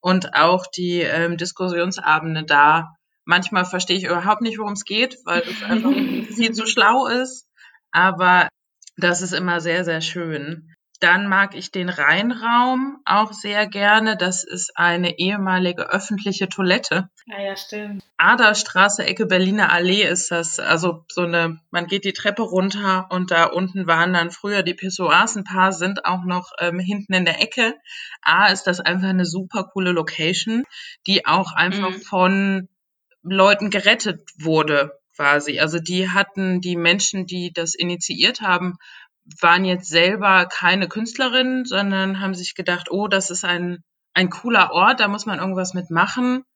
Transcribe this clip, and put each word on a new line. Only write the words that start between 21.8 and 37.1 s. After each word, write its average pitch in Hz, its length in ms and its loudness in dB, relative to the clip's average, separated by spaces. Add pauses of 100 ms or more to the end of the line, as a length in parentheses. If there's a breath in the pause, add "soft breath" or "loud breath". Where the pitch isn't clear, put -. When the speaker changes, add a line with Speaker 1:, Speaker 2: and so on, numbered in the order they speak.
Speaker 1:
geht 196 160 -4
die 196 80 -2
Treppe 208 300 -2
runter 190 680 -2
und 180 220 -2
da 165 140 4
unten 185 420 -4
waren 170 240 4
dann 170 180 0
früher 202 320 -4
die 175 120 -2
Pissoirs. 190 640 0
Ein 196 60 -6
paar 190 300 2
sind 190 320 -4
auch 180 200 -2
noch, 180 360 -4
ähm, 175 180 -2
hinten 196 360 -4
in 185 100 2
der 165 180 0
Ecke. 233 320 -2 (480 loud breath)
A, 185 300 4
ist 196 160 -2
das 180 100 0
einfach 185 300 0
eine 185 180 2
super 185 460 -6
coole 185 180 -2
Location, 175 720 -2 (460 loud breath)
die 190 180 0
auch 170 260 0
einfach 185 380 0
Speaker 2:
Mhm. 185 120 -12
Speaker 1:
von 190 640 2 (560)
Leuten 196 460 4
gerettet 202 500 0 (180)
wurde, 151 540 0 (240)
quasi. 147 420 2
Also 160 220 0
die 180 300 -2
hatten, 185 500 0
die 180 160 -4
Menschen, 180 500 0